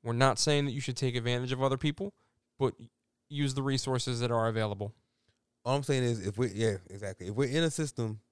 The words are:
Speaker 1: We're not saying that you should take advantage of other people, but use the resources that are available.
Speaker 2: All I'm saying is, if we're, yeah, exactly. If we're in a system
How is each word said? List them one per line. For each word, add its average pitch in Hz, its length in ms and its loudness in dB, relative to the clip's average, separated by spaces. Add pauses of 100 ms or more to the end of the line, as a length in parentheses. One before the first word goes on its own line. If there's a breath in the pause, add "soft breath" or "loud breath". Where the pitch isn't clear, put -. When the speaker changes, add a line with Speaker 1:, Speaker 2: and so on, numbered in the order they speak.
Speaker 1:
We're 117 100 -2
not 127 240 4
saying 143 280 2
that 139 80 -2
you 135 80 -6
should 127 160 -6
take 127 180 -2
advantage 123 360 -2
of 131 120 -2
other 135 140 2
people, 156 360 -2 (460)
but 131 160 2 (520)
use 143 280 0
the 135 80 0
resources 131 560 0
that 120 100 0
are 113 180 4
available. 107 460 -2 (720)
Speaker 2:
All 127 100 2
I'm 143 60 0
saying 135 220 2
is, 113 240 0
if 101 100 -4
we're, 120 160 0
yeah, 107 220 2 (160)
exactly. 98 360 -10
If 104 60 -6
we're 127 160 0
in 160 140 2
a 160 80 2
system 113 480 -4 (120)